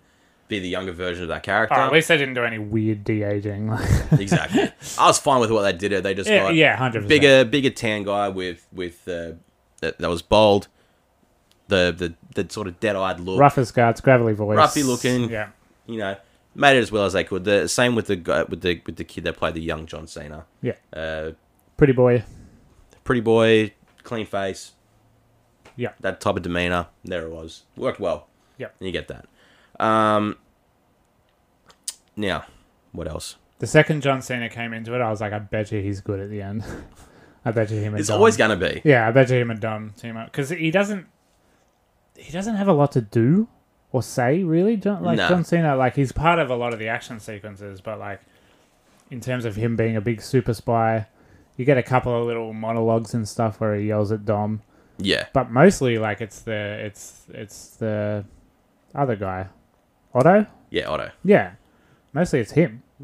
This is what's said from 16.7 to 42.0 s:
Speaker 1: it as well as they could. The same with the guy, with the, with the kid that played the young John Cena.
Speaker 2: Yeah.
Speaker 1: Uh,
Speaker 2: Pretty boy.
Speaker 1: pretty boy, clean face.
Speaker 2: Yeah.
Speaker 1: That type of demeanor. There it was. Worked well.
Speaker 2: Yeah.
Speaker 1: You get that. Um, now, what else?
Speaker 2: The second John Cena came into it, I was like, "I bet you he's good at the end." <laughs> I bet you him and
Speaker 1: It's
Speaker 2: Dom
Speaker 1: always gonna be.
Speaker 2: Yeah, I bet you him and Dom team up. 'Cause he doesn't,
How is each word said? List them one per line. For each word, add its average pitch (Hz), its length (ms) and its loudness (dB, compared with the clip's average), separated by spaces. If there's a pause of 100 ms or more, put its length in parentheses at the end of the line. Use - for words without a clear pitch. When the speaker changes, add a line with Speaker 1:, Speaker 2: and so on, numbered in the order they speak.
Speaker 1:
it - 20 4
as 98 120 0
well 104 140 0
as 90 80 0
they 92 120 2
could. 92 180 -6
The 98 240 2
same 123 260 2
with 110 140 -2
the 101 80 0
guy, 85 280 0
with 85 180 -8
the, 87 240 -2
with 82 100 -10
the 85 80 -10
kid 82 220 -10
that 82 120 -4
played 82 160 -4
the 82 80 -8
young 80 240 -6
John 80 220 -14
Cena. 76 380 -16 (160)
Speaker 2:
Yeah. 123 120 -6 (200)
Speaker 1:
Uh, 80 380 -8 (440)
Speaker 2:
Pretty 139 180 6
boy. 123 300 4 (800)
Speaker 1:
pretty 127 180 0
boy, 113 520 4 (300)
clean 110 220 -8
face. 98 460 -8 (1040)
Speaker 2:
Yeah. 117 240 -8
Speaker 1:
That 98 200 -6
type 98 180 0
of 90 40 -8
demeanor. 87 460 -2 (160)
There 87 240 -8
it 80 40 -12
was. 82 320 -16 (120)
Worked - 240 -6
well. 80 280 -4 (300)
Speaker 2:
Yeah. 120 120 -12 (100)
Speaker 1:
You 92 120 -10
get 80 180 -6
that. - 180 -16 (520)
Um, 107 580 2 (1800)
now, 92 300 -4 (460)
what 82 160 -8
else? - 280 -10 (240)
Speaker 2:
The 120 80 -6
second 151 340 4
John 135 200 0
Cena 120 280 -6
came 117 240 -10
into 113 220 -8
it, 123 60 0
I 113 80 0
was 107 120 -4
like, 104 120 -4
"I 107 60 -4
bet 107 320 -6
you 107 100 -4
he's 98 200 -6
good 101 180 -6
at 101 100 -10
the 104 120 -10
end." 101 220 -8 (400)
<laughs> - 420 -18
I 120 60 -2
bet 107 200 0
you 107 60 -4
him 107 160 -4
and 107 60 -4
Speaker 1:
It's 101 100 -2
Speaker 2:
Dom 104 80 2
Speaker 1:
always 226 200 6
gonna 110 200 4
be. 80 260 -2
Speaker 2:
Yeah, 120 240 4
I 117 40 2
bet 127 180 6
you 127 80 2
him 120 140 0
and 110 80 -6
Dom 107 360 -6
team 113 220 -14
up. 117 160 -14
'Cause 139 160 -4
he 165 220 -2
doesn't, 202 340 0 (1120)